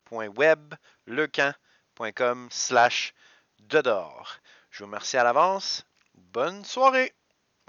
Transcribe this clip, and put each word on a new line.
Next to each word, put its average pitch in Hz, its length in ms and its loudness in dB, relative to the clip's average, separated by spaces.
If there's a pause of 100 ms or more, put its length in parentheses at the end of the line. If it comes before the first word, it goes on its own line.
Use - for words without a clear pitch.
point 110 240 -10
web 151 460 2 (320)
le 143 220 -4
camp 143 260 -2 (420)
point 110 160 -8
com 123 400 -4
slash - 640 2 (460)
dedors. 107 760 -2 (340)
Je - 100 -20
vous 104 80 -14
remercie 104 280 -10
à 127 80 4
l'avance. 170 640 0 (280)
Bonne 170 520 -8
soirée 262 480 2 (560)